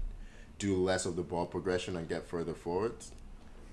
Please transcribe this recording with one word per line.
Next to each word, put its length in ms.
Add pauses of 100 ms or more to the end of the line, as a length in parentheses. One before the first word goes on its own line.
(580)
do 180
less 300
of 80
the 80
ball 240
progression 500
and 120
get 180
further 260
forward. 400 (800)